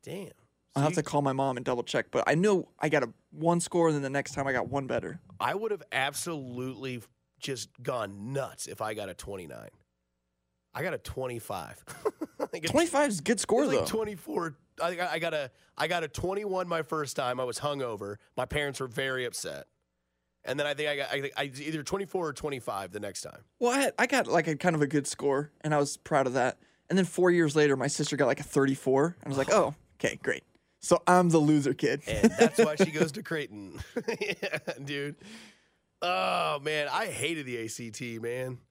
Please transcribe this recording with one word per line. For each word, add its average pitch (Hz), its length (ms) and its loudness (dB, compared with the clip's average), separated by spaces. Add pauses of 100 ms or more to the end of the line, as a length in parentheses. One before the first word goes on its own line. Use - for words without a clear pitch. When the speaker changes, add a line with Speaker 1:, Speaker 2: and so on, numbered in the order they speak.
Speaker 1:
Damn. 175 260 -10 (440)
Speaker 2:
I'll 139 80 2
have 156 100 4
Speaker 1:
See? 180 40 0
Speaker 2:
to 156 60 2
call 147 200 0
my 135 100 2
mom 135 240 0
and 123 80 -8
double 123 180 0
check, - 280 -2
but - 160 0
I 143 80 4
knew 190 340 2 (100)
I 151 120 0
got 143 120 4
a - 60 -2 (220)
one 165 300 2
score, 170 280 4
and 156 80 4
then 139 60 -2
the 135 80 -2
next 139 240 -2
time 139 120 -2
I 135 60 0
got 123 160 0
one 135 180 -2
better. 110 340 -4 (200)
Speaker 1:
I 135 140 0
would 214 160 -4
have 196 200 -6
absolutely 131 1120 -4 (380)
just 127 300 -8 (120)
gone 113 500 -4
nuts - 340 -6
if - 160 -12
I 107 120 -4
got 104 140 -6
a 90 60 -10
twenty-nine. 73 560 -12 (1040)
I 127 80 -6
got 180 120 -2
a 120 40 -6
twenty-five. 113 840 -8 (320)
<laughs> - 380 -8
I 180 60 -8
got - 120 -4
Speaker 2:
Twenty-five 294 380 4
is 185 120 -2
a - 20 -14
good - 180 2
score, 254 240 4
Speaker 1:
it's 269 80 2
like 95 140 2
Speaker 2:
though. 214 100 -2
Speaker 1:
twenty-four. 208 580 -4 (280)
I, 170 160 -2
I, 170 160 -2
I 165 40 -2
got 165 140 -2
a, 143 180 -2 (280)
I 156 100 0
got 170 160 0
a 151 40 -6
twenty-one 185 600 -4
my 165 140 0
first 151 340 -4
time. 127 240 -2
I 131 40 0
was 123 140 -4
hungover. 117 580 -4 (200)
My 127 80 -2
parents 143 360 -2
were 131 60 -4
very 127 380 -4
upset. 76 420 -8 (800)
And 139 160 -2
then 147 60 0
I 147 80 -2
think 151 160 -2
I 147 60 0
got, 139 140 -4
I 139 120 0
think 143 140 -6
I, 143 80 -2
either 143 380 -6
twenty-four 185 460 -2
or 143 60 -4
twenty-five 110 580 -6
the 104 80 -6
next 101 220 -8
time. - 180 -14 (180)
Speaker 2:
Well, 240 140 2
I 277 80 2
had, 269 180 2
I 247 80 4
got, 254 200 2
like, 160 200 4
a 156 100 0
kind 170 200 2
of 147 60 4
a 147 40 4
good 139 200 0
score, 143 440 0 (120)
and 151 120 0
I 147 40 4
was 147 180 0
proud 135 300 2
of 123 80 -2
that. 127 240 2 (320)
And 175 80 2
then 185 80 4
four 180 240 4
years 160 260 4
later, 147 200 6
my 135 120 0
sister 147 280 -2
got, 135 100 4
like, 139 140 2
a 151 40 -8
thirty-four, 135 800 4
and - 20 -20
I - 40 -6
was 135 100 -2
like, 135 120 0
Speaker 1:
<sighs> - 20 6
Speaker 2:
"Oh, 151 220 4 (240)
okay, - 240 -2
great. 87 220 -4 (360)
So - 260 4
I'm 180 240 8
the 165 80 6
loser 147 360 4
kid." 139 320 0
Speaker 1:
And 110 320 4
that's 226 200 6
why 160 180 4
she 180 140 4
Speaker 2:
<laughs> - 20 -8
Speaker 1:
goes 156 200 2
to 214 100 -10
Creighton. 104 580 -8 (160)
<laughs> 220 240 -4
Yeah, 196 380 -4 (260)
dude. 143 320 -6 (840)
Oh, 180 600 0
man, 151 300 -2
I 208 140 0
hated 151 400 -4
the 120 100 -6
A 113 120 -6
C 117 220 -10
T, 117 280 -8
man. 127 400 -6 (120)